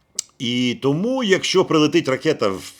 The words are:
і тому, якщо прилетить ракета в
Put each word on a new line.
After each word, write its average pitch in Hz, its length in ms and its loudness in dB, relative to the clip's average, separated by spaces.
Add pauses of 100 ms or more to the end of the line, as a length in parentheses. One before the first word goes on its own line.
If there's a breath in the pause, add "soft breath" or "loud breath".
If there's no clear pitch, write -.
(380)
і 123 440 -2
тому, 208 420 -2
якщо 185 400 2
прилетить 151 440 2
ракета 131 400 0
в 92 320 -6